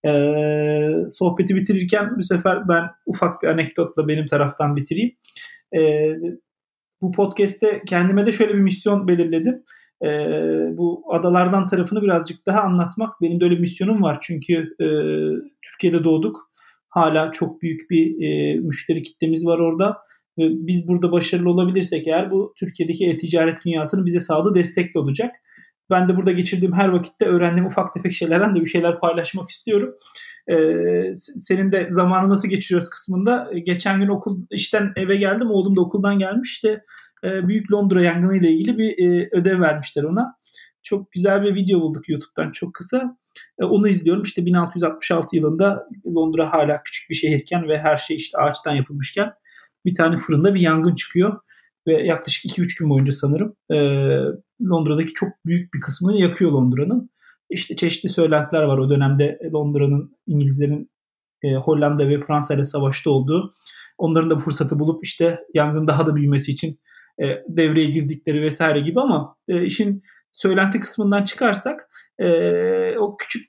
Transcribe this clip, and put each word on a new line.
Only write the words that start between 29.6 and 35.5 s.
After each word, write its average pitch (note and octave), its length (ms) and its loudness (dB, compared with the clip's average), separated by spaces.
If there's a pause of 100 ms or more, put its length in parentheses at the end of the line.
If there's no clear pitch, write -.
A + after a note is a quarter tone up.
Ee, E3+ 60 0 (600)
s-, A#3+ 260 -16
senin F#3+ 320 0
de F#3+ 180 0
zamanı F#3 380 2
nasıl G3 200 2
geçiriyoruz F#3 420 -2
kısmında. G3+ 600 -2
E, F3+ 60 -6
geçen F3+ 420 0
gün G3+ 80 2
okul, F#3+ 320 -4 (100)
işten G3+ 460 -2
eve F#3+ 200 0
geldim. G#3 340 0